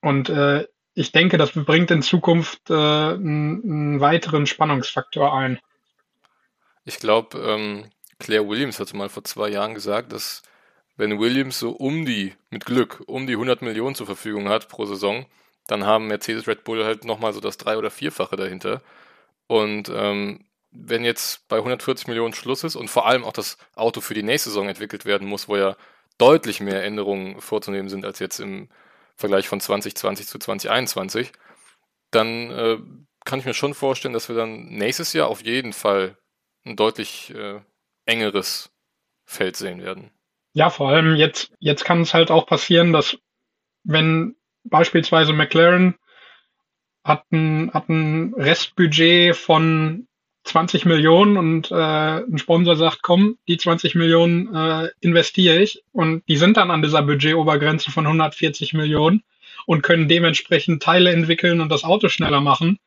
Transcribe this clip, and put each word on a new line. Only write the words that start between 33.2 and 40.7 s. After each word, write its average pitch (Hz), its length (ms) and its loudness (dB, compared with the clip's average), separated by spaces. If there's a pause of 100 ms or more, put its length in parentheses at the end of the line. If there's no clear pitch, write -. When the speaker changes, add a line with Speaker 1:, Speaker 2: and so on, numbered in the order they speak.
Speaker 2:
kann - 120 -6
ich 127 60 -10
mir 123 100 -6
schon 143 200 -4
vorstellen, 135 400 -4
dass 113 160 -6
wir 117 60 -4
dann 113 320 -6
nächstes 110 440 -4
Jahr 156 160 0
auf 107 140 -6
jeden 117 320 -4
Fall 98 420 -2 (480)
ein 117 120 -14
deutlich, 110 580 -4
äh, 104 260 -12 (460)
engeres 107 640 -4 (560)
Feld 92 300 -6
sehen 92 260 -12
werden. 95 280 -14 (440)
Speaker 1:
Ja, 156 160 4